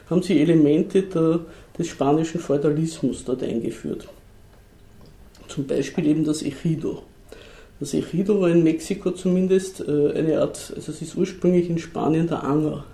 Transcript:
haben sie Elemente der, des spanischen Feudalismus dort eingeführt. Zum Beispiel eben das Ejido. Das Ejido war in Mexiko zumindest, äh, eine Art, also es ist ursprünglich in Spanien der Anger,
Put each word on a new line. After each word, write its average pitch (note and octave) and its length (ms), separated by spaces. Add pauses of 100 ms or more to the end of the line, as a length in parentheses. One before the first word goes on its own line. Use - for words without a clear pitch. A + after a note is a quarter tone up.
haben F3 120
sie F3+ 200
Elemente D#3 600
der, E3 360 (380)
des E3 100
spanischen D#3+ 540
Feudalismus D3 840
dort B2+ 180
eingeführt. - 640 (1400)
Zum C3+ 180
Beispiel C#3 420
eben D#3 180
das D3+ 180
Ejido. C#3+ 600 (760)
Das D3 140
Ejido F#3+ 480
war F3 80
in E3+ 160
Mexiko F3+ 460
zumindest, F#3 680
äh, D3 320
eine D3+ 300
Art, - 340
also - 160
es - 100
ist E3 140
ursprünglich F3 540
in E3 100
Spanien D#3+ 480
der D#3 160
Anger, D3 400 (100)